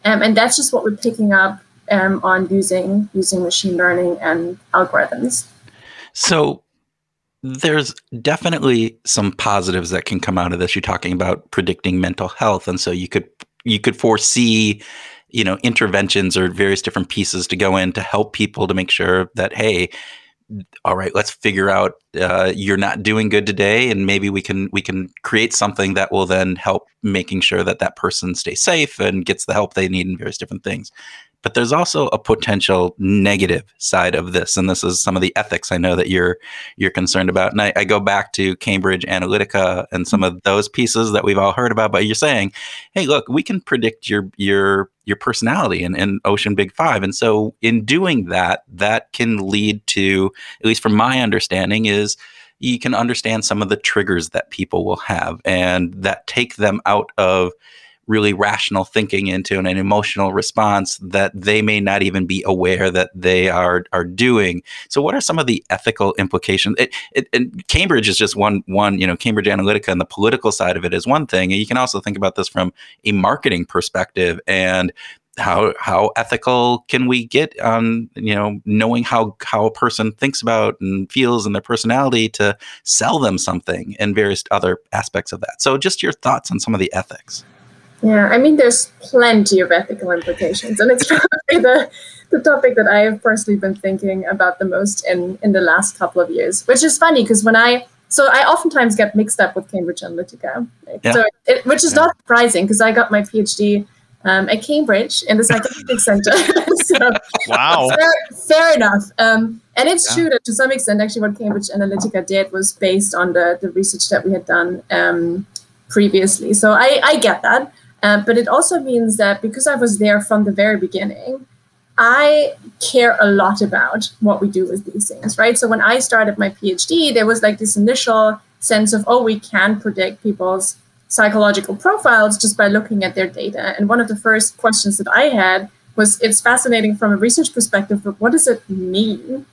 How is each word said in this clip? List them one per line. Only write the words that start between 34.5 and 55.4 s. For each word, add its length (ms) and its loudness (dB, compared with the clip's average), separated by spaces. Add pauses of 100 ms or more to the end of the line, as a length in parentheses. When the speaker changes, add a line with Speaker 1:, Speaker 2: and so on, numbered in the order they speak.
Speaker 2:
and 140 0
this 120 -2
is 200 -2
some 160 -2
of 40 0
the 140 -2
ethics 380 -4
I 40 -2
know 200 0
that 100 0
you're, 300 0 (400)
you're 120 0
concerned 400 -2
about. 220 0
And 100 -2
I, 140 0
I 80 2
go 160 2
back 340 -2
to 240 -2
Cambridge 480 -2
Analytica 840 -2
and 160 -6
some 160 0
of 200 -4
those 260 2
pieces 420 -2
that 140 0
we've 120 2
all 140 2
heard 220 -2
about, 180 0
but 140 2
you're 100 -2
saying, 380 0 (400)
"Hey, 140 -2
look, 200 0
we 160 -2
can 160 -4
predict 500 -4
your, 280 -2
your, 520 0 (140)
your 140 -4
personality 640 -2
in, 140 -6
in 260 -2
Ocean 320 0
Big 160 -2
Five." 320 0
And 100 -4
so 480 0
in 220 0
doing 440 0
that, 420 -2
that 420 -2
can 340 -2
lead 420 -2
to, 440 0 (300)
at 40 -4
least 160 2
from 140 2
my 240 2
understanding, 680 0
is 280 0 (440)
you 200 -4
can 140 -4
understand 500 -2
some 180 -2
of 60 -2
the 80 0
triggers 540 -2
that 200 -6
people 360 -4
will 100 -2
have, 480 -6